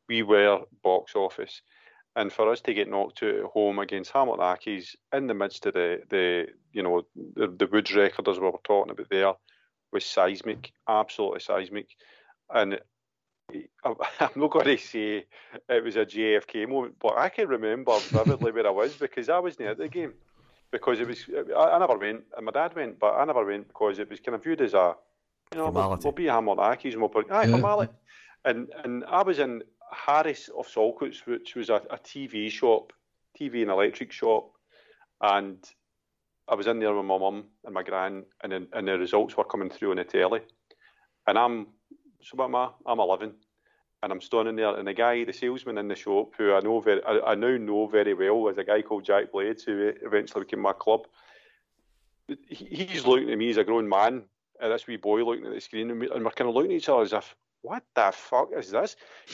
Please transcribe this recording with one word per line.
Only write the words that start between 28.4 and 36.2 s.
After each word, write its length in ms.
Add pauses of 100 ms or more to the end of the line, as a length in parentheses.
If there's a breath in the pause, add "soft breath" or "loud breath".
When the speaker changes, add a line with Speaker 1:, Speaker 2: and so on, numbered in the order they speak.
Speaker 1:
And, 280 (120)
and 220
I 160
was 160
in 240 (300)
Harris 680
of 100
Saltcoats, 600
which 260
was 160
a, 100 (120)
a 80
T 260
V 240
shop, 420 (460)
T 120
V 120
and 80
electric 420
shop, 380 (720 soft breath)
and 420 (840)